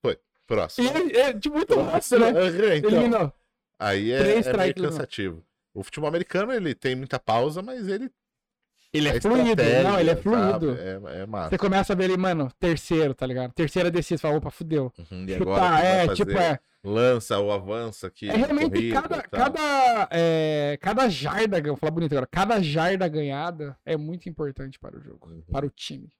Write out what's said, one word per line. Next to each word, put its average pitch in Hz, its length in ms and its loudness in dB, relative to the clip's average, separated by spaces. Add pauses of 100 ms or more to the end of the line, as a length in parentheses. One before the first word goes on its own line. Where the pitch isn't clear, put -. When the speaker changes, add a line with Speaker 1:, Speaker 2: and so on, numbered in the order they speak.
Speaker 1:
Foi. 117 160 -2 (280)
Próximo. 113 420 0
Speaker 2:
E 302 280 0
é, 240 40 6
é, 269 180 4
tipo, 294 180 -6
muito 381 240 2
rápido, - 380 2
né? 226 120 6
Speaker 1:
Aham, 185 460 2
então. 208 140 2
Speaker 2:
Eliminou. 226 420 2 (460)
Speaker 1:
Aí 101 320 0
é, 127 80 0
Speaker 2:
Três 208 280 4
Speaker 1:
é - 100 0
meio 185 140 2
Speaker 2:
strikes, 185 120 -4
Speaker 1:
cansativo. 101 640 -6 (300)
O 98 100 -8
futebol 147 240 -6
americano, 180 440 -2
ele 180 220 -2
tem 131 220 -2
muita 131 220 -8
pausa, 139 420 0
mas 240 260 -10
ele 208 240 -6 (800)
Speaker 2:
Ele 151 200 0
é 117 60 0
Speaker 1:
é 120 40 0
Speaker 2:
fluido, 240 300 2
Speaker 1:
estratégia, 127 320 4
Speaker 2:
não, 196 180 2
ele 165 100 4
é 165 40 4
Speaker 1:
sabe? 160 80 -6
Speaker 2:
fluido. 190 580 0
Speaker 1:
É, 92 400 -10
é 98 60 -8
massa. 101 240 -6
Speaker 2:
Você 185 80 -2
começa 190 340 0
a 190 40 0
ver 185 80 0
ele, 185 120 0
mano, 175 420 -2
terceiro, 160 560 0
tá 131 120 -6
ligado? 127 260 -6
Terceira 175 380 0
descida, 170 260 -2
você - 60 -6
fala, 151 160 0
"Opa, 139 120 -6
fudeu." 151 400 -4 (200)
Speaker 1:
Uhum, 92 180 -10
e 95 80 -2
Speaker 2:
Chutar, 190 60 0
Speaker 1:
agora 190 240 4
o 180 100 4
que 165 60 4
vai 180 40 4 (140)
Speaker 2:
é, 175 60 4
Speaker 1:
fazer? 127 180 0
Speaker 2:
tipo, 107 140 0
é. 160 200 2 (240)
Speaker 1:
Lança 113 560 2
ou 101 140 2
avança 104 540 -6
aqui, 101 240 -10
Speaker 2:
É 214 60 0
realmente 294 340 0
Speaker 1:
corrida 113 320 0
Speaker 2:
cada, 330 160 -6
Speaker 1:
e - 40 -8
tal. - 180 -6
Speaker 2:
cada, 269 720 2
é, 156 680 0
cada 226 280 0
jarda, 175 520 -2
vou 147 160 -4
falar 156 140 -2
bonito 165 220 -2
agora, 131 160 0
cada 202 340 2
jarda 170 460 0
ganhada 151 760 -6
é 156 120 -2
muito 160 320 -8
importante 139 500 -8
para - 180 -16
o - 40 -16
jogo, - 280 -20
Speaker 1:
Uhum. 82 220 -18
Speaker 2:
para 139 160 -2
o 135 40 -4
time - 380 -14 (120)